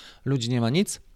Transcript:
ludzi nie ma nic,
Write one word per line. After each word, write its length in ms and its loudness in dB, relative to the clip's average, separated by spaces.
ludzi 240 0
nie 120 2
ma 80 2
nic, 320 0